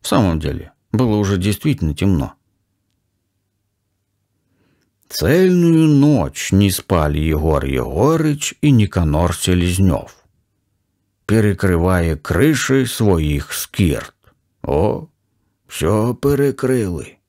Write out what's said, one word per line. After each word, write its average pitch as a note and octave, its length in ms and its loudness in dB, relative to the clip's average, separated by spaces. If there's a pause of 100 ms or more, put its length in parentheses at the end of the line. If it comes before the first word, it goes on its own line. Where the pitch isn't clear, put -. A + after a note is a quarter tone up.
В - 80 -14
самом F2+ 300 0
деле, - 340 -8 (200)
было A2 240 0
уже G2+ 200 0
действительно F#2 580 -2
темно. F2 400 -2 (2750)
Цельную E3+ 800 2
ночь C#3 640 2
не G2 180 4
спали D2+ 480 -2
Егор D2+ 460 0
Егорыч C3 960 -2
и D3+ 100 4
Никанор F2 640 2
Селезнёв, F2+ 800 0 (1120)
перекрывая F#2 920 0
крыши C3 720 0
своих D#2+ 680 -2
скирт. - 600 -4 (480)
О, D#3+ 460 -2 (580)
всё G#2+ 480 -2
перекрыли. C3 1040 -4 (100)